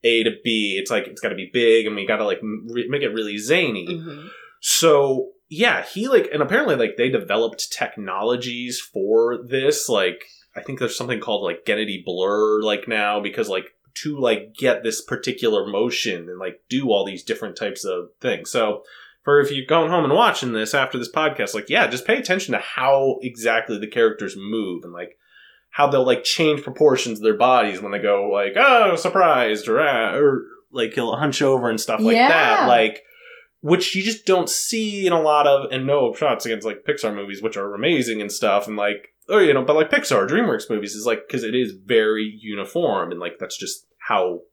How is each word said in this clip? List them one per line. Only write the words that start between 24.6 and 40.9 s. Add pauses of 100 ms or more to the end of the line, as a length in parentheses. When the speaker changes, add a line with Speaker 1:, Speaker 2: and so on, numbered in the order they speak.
Speaker 1:
and,
like, (540)
how
they'll,
like,
change
proportions
of
their
bodies
when
they
go,
like,
"Oh,
surprised,"
or,
ah,
or, (280)
like,
he'll
hunch
over
and
stuff
like
that.
Speaker 3:
Yeah.
Speaker 1:
Like, (580)
which
you
just
don't
see
in
a
lot
of,
and
no
shots
against,
like,
Pixar
movies,
which
are
amazing
and
stuff,
and,
like, (200)
or,
you
know,
but,
like,
Pixar,
DreamWorks
movies